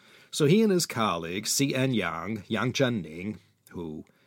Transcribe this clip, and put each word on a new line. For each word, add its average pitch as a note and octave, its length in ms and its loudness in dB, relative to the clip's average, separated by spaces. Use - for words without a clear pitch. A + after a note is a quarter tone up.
So - 140 0
he F3+ 160 6
and G#3+ 120 4
his F3 120 2
colleague, F#2 600 -2
C C#3 280 0
N C3 200 2
Yang, F2+ 540 -4
Yang A2+ 240 0
Zhenning, G2+ 680 -2
who D#2+ 340 -10